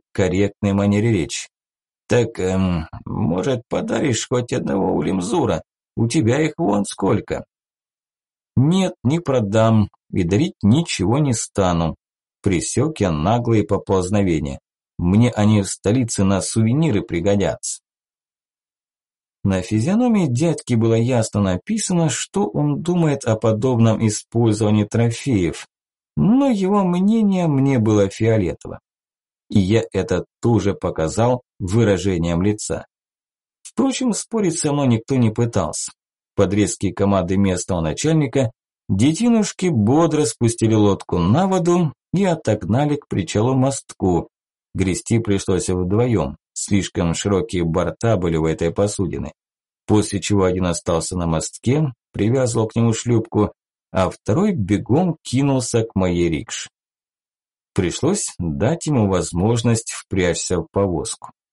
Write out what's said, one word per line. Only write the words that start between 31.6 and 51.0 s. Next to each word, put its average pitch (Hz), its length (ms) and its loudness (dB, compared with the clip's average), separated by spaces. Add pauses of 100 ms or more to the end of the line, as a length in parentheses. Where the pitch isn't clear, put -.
лица. 104 440 -4 (760)
Впрочем, 254 520 -2
спорить 202 440 -2
со 151 140 -2
мной 143 160 0
никто 120 280 0
не 117 160 2
пытался. 110 600 -4 (420)
Под 95 200 2
резкие 101 400 0
команды 98 420 0
местного 92 460 0
начальника 135 720 0 (360)
детинушки 185 800 2
бодро 151 560 2
спустили 113 500 0
лодку 101 440 2
на 117 300 4
воду 175 460 2 (200)
и 190 120 2
отогнали 143 680 0
к - 120 -8
причалу 107 460 0
мостку. 110 760 0 (440)
Грести 95 460 -2
пришлось 98 500 -2
вдвоём, 92 680 0 (160)
слишком 90 600 -2
широкие 90 500 -2
борта 85 540 -2
были 82 200 0
у 78 80 0
этой 80 260 -2
посудины. 101 640 -4 (520)
После 104 340 2
чего 98 240 0
один 92 220 0
остался 85 520 -2